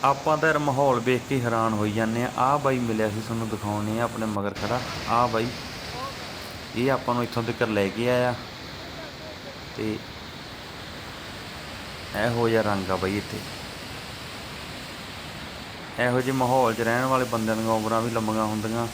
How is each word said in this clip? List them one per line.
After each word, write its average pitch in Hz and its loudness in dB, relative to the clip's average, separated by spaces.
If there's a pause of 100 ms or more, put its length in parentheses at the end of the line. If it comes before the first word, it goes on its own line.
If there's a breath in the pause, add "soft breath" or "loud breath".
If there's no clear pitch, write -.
ਆਪਾਂ 143 4
ਤਾਂ 156 4
ਯਾਰ 151 6
ਮਾਹੌਲ 135 4
ਵੇਖ 120 2
ਕੇ 135 4
ਹੈਰਾਨ 113 4
ਹੋਈ 107 2
ਜਾਂਦੇ 113 2
ਆ। - -2
ਆਹ 135 4
ਬਾਈ 135 2
ਮਿਲਿਆ 110 2
ਸੀ, 107 -4
ਤੁਹਾਨੂੰ 113 -2
ਦਿਖਾਉਂਦੇ 104 -2
ਆ, 117 2
ਆਪਣੇ 113 -2
ਮਗਰ 101 -2
ਖੜਾ। 104 -2 (300)
ਆਹ 120 6
ਬਾਈ, 113 2 (1300)
ਇਹ 127 4
ਆਪਾਂ 123 2
ਨੂੰ 120 2
ਇੱਥੋਂ 117 -2
ਤੱਕ 113 0
ਲੈ 104 4
ਕੇ 113 0
ਆਇਆ। 123 4 (1400)
ਤੇ 107 -2 (2250)
ਇਹੋ 117 4
ਜਿਹਾ 113 6
ਰੰਗ 98 2
ਆ 92 2
ਬਾਈ 95 2
ਇੱਥੇ। 104 -4 (2750)
ਇਹੋ 123 4
ਜਿਹੇ 131 0
ਮਾਹੌਲ 127 4
'ਚ 110 0
ਰਹਿਣ 117 4
ਵਾਲੇ 127 4
ਬੰਦਿਆਂ 113 0
ਦੀਆਂ 113 0
ਉਮਰਾਂ 110 4
ਵੀ 120 0
ਲੰਮੀਆਂ 110 2
ਹੁੰਦੀਆਂ। 110 0